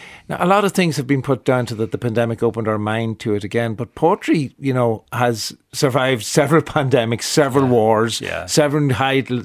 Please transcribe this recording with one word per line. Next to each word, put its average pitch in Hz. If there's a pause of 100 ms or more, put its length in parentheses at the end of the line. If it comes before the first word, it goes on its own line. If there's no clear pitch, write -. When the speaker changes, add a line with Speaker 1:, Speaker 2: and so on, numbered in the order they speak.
(300)
Speaker 1:
Now, -
a 175
lot 202
of 196
things 175
have 131
been 135
put 135
down 127
to 120
that 107
the 107
pandemic 117
opened 113
our 110
mind 110
to 110
it 101
again, 113
but -
poetry, 175
you 135
know, 117
has 120 (160)
survived 131
several 151
<laughs> -
pandemics, 123
several 139
Speaker 2:
Yeah. 123
Speaker 1:
wars, 110
Speaker 2:
Yeah. 85
Speaker 1:
several 147
high 135
l-, 123